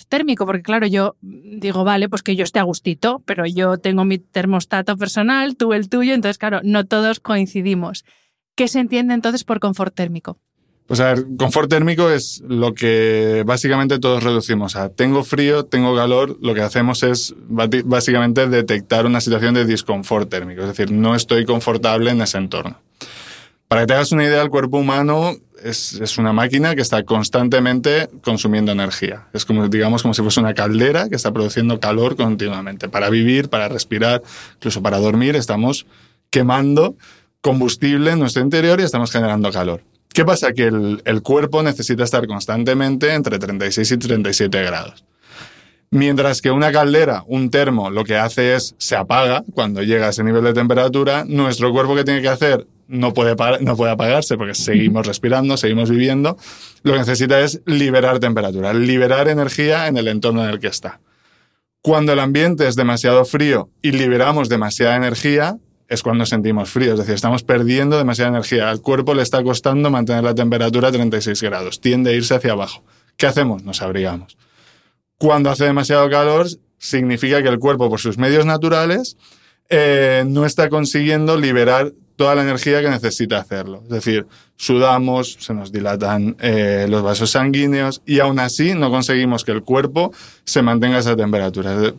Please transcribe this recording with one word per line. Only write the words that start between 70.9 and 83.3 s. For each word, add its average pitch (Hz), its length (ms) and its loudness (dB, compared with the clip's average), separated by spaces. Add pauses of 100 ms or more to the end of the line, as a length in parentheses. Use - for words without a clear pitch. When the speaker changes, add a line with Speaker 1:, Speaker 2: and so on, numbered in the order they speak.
Speaker 2:
treinta 120 240 0
y 107 60 -2
seis 104 200 -4
grados. 95 380 -6
Tiende 123 320 2
a - 20 2
irse 120 220 0
hacia 123 160 0
abajo. 101 320 -6 (320)
¿Qué - 100 0
hacemos? 120 380 0
Nos 98 180 -10
abrigamos. 92 560 -6 (800)
Cuando 147 320 2
hace 139 140 0
demasiado 143 460 2
calor, 151 380 2 (300)
significa 131 640 0
que 135 60 0
el 123 120 2
cuerpo, 127 300 2
por 107 120 -2
sus 107 160 -4
medios 143 280 2
naturales, 165 720 0 (540)
eh, 139 580 4
no 143 180 2
está 151 220 0
consiguiendo 151 720 0
liberar 131 560 2 (240)
toda 143 180 4
la 143 60 2
energía 139 400 0
que 143 80 0
necesita 110 480 -2